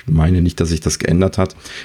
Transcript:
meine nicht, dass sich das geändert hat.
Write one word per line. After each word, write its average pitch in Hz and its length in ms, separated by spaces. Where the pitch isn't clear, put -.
meine 80 360
nicht, 87 180
dass 82 100
sich 80 100
das - 180
geändert 90 400
hat. 92 180